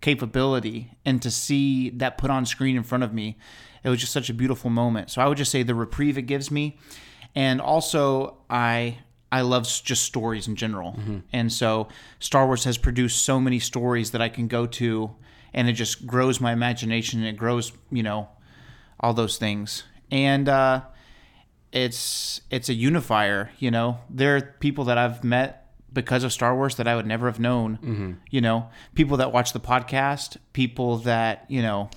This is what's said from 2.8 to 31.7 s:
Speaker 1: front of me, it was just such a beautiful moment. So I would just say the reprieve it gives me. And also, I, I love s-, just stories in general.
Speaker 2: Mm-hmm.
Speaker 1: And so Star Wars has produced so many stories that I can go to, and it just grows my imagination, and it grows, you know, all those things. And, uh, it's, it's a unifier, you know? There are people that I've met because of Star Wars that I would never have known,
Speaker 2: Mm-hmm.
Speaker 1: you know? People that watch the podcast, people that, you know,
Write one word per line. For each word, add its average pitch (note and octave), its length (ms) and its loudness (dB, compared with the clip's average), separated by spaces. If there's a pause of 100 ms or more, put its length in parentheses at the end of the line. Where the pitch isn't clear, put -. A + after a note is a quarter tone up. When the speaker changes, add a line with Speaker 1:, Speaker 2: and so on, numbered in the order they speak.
Speaker 1:
front B2+ 200 -2
of A2 100 -2
me, A2 240 -6 (460)
it B2+ 60 0
was B2 100 2
just B2 140 -4
such B2+ 160 -2
a A#2+ 40 -4
beautiful B2+ 360 -2
moment. A#2 420 0
So B2 100 -2
I C3+ 60 4
would C#3+ 100 2
just C#3+ 140 -2
say C3 120 2
the A#2+ 120 0
reprieve C#3 420 -2
it C3+ 60 -4
gives C#3 260 -4
me. D3 280 -4 (580)
And C3 260 2
also, C#3 760 0 (120)
I, A#2+ 480 0 (340)
I C3 100 2
love B2 220 2
s-, - 180 -4
just - 220 -2
stories A2 440 -4
in G#2+ 80 -4
general. G2+ 380 -6
Speaker 2:
Mm-hmm. G#2 240 -6 (160)
Speaker 1:
And A#2 200 0
so A2 340 0 (320)
Star C3+ 260 4
Wars B2+ 180 2
has B2 140 0
produced B2 460 2
so C3 160 2
many B2+ 200 2
stories A#2+ 520 0
that A#2 100 0
I A#2 80 0
can A#2 180 -4
go A#2+ 180 0
to, A2+ 480 -2 (400)
and A#2+ 160 2
it A#2+ 40 2
just A2+ 340 -4
grows B2+ 340 2
my A#2+ 120 2
imagination, A#2 640 -2
and A2 100 -2
it G#2 80 -8
grows, A#2 340 -2 (200)
you A#2+ 120 -2
know, G#2+ 260 -4 (720)
all A#2 140 2
those A2+ 240 0
things. G#2 460 -4 (280)
And, C#3 380 2
uh, C3 320 4 (880)
it's, - 800 -4
it's B2+ 200 -4
a C3 40 0
unifier, A2 840 2
you B2+ 100 0
know? A#2 300 0 (100)
There C#3 280 2
are C3+ 40 0
people C#3 440 -4
that A#2+ 120 2
I've A#2+ 260 0
met B2+ 500 0 (180)
because B2 320 0
of B2+ 100 -2
Star B2 220 2
Wars C3+ 200 0
that A#2 120 -2
I A#2 80 2
would A2 100 -2
never A2+ 220 -2
have A2+ 120 -2
known, A#2 380 0
Speaker 2:
Mm-hmm. G2+ 340 -6 (200)
Speaker 1:
you C3+ 100 2
know? A#2 280 2 (260)
People C#3+ 220 4
that B2+ 140 2
watch B2 220 2
the A#2 60 -6
podcast, C3+ 800 0 (160)
people B2 460 0
that, A2+ 500 0
you C3 120 -2
know, G#2 360 -2